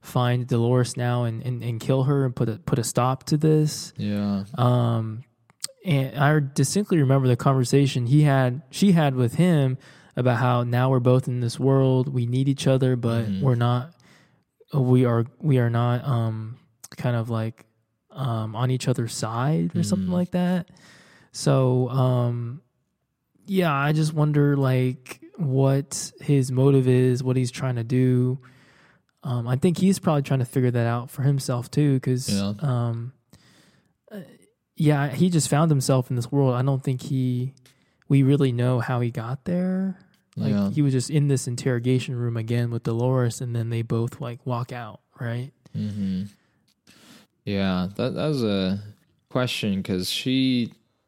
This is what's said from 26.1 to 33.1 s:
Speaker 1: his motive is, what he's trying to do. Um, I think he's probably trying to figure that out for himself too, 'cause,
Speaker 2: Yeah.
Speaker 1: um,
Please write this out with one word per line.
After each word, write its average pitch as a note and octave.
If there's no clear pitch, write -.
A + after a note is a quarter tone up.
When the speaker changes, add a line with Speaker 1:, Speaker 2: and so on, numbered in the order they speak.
Speaker 1:
his C3+
motive C3
is, B2+
what B2+
he's B2+
trying B2+
to A#2
do. B2+
Um, B2
I B2+
think E3+
he's F#3+
probably D3+
trying C3+
to B2+
figure B2
that A#2+
out A#2+
for -
himself C3
too, C#3+
'cause, C3
Speaker 2:
Yeah. G2+
Speaker 1:
um, A#2+